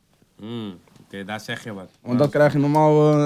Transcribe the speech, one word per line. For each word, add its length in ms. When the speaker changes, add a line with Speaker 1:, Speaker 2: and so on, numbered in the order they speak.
Speaker 1:
Hmm, 280
oké, 200
daar 160
zeg 240
je 80
wat. 160
Speaker 2:
Want 160
dan 120
krijg 220
je 60
normaal, 540